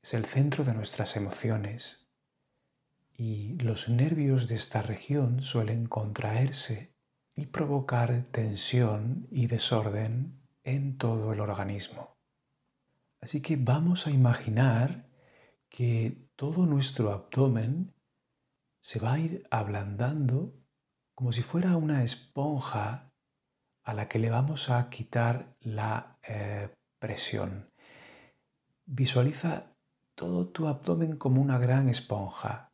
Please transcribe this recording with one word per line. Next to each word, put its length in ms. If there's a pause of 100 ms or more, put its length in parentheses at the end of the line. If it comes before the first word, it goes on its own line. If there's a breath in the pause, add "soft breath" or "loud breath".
es 100
el 120
centro 380
de 100
nuestras 420
emociones 960 (1120)
y 360
los 280
nervios 600
de 80
esta 260
región 640
suelen 420
contraerse 1080 (400)
y 120
provocar 840
tensión 1000
y 160
desorden 960 (220)
en 340
todo 360
el 60
organismo. 760 (1040)
Así 200
que 160
vamos 500
a 40
imaginar 960 (640 soft breath)
que 640
todo 300
nuestro 460
abdomen 840 (840)
se 200
va 140
a 60
ir 320
ablandando 1040 (580)
como 180
si 120
fuera 340
una 260
esponja 1120 (680)
a 100
la 140
que 100
le 140
vamos 400
a 180
quitar 720
la, 640
eh, 520 (220)
presión. 720 (1160 loud breath)
Visualiza 920 (400)
todo 340
tu 180
abdomen 500
como 240
una 180
gran 280
esponja 880